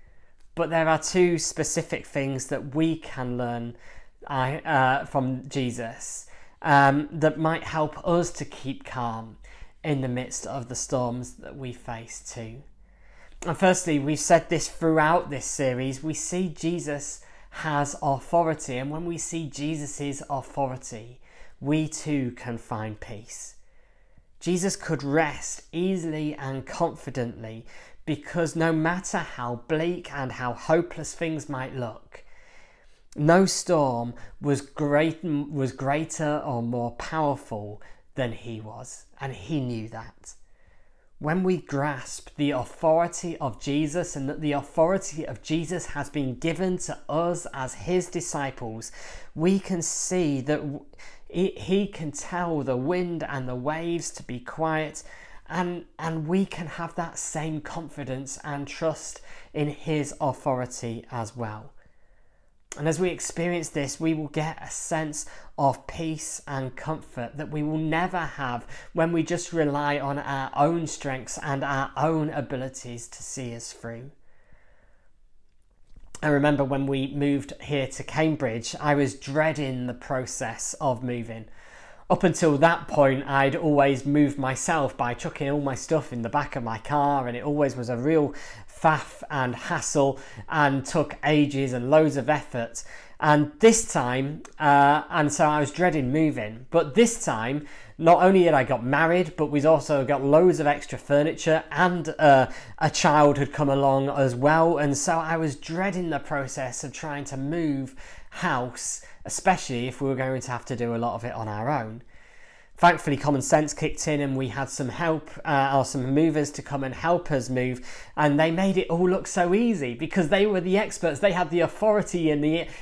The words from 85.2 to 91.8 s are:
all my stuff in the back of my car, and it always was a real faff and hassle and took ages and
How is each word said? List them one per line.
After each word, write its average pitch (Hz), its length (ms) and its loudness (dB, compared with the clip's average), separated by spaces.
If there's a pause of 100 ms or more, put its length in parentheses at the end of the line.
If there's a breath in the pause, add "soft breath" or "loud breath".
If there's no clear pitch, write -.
all 147 120 0
my 139 120 -2
stuff 147 400 -2
in 120 80 -4
the 117 80 -4
back 143 260 -2
of 127 80 -4
my 113 140 -4
car, 143 500 2
and 120 80 -4
it 123 80 -6
always 147 320 2
was 120 140 -4
a 123 80 0
real 147 380 2 (340 loud breath)
faff - 640 0
and 127 240 -2
hassle 139 640 0 (300 loud breath)
and 139 360 2
took - 400 0
ages 139 480 4
and 123 160 -4